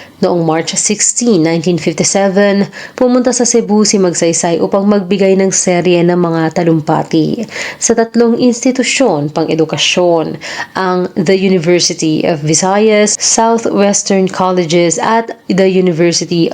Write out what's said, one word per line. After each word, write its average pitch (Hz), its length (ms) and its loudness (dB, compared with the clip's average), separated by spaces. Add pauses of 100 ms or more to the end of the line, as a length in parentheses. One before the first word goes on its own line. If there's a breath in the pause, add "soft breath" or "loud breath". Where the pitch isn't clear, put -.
(260 loud breath)
Noong 180 160 0
March 165 320 -2
sixteen, 202 720 0
nineteen 165 320 0
fifty-seven, 196 880 0 (320 loud breath)
pumunta 247 320 2
sa 240 160 0
Cebu 214 400 2
si 208 160 0
Magsaysay 170 560 0
upang 196 320 0
magbigay 190 480 2
ng 190 160 2
serye 175 480 2
ng 175 160 2
mga 165 400 0
talumpati 160 880 0 (320 loud breath)
sa - 160 -2
tatlong 226 460 0
institusyon 240 960 0
pang-edukasyon, 160 1040 0 (400 loud breath)
ang 185 400 -2
The 190 160 2
University 175 880 0
of 156 160 0
Visayas, 208 800 2
Southwestern 202 1120 0
Colleges 175 640 0
at 226 400 -2 (160)
the 190 160 2
University 170 880 0